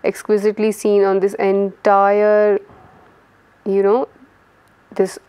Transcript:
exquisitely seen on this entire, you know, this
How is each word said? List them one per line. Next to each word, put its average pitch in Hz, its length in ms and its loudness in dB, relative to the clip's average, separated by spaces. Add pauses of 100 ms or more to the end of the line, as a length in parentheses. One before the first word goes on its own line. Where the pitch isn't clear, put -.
exquisitely 214 680 -2
seen 202 320 0
on 196 160 0
this 196 140 0
entire, 202 1200 0 (1040)
you 196 180 -2
know, 214 260 0 (840)
this 190 240 -4 (100)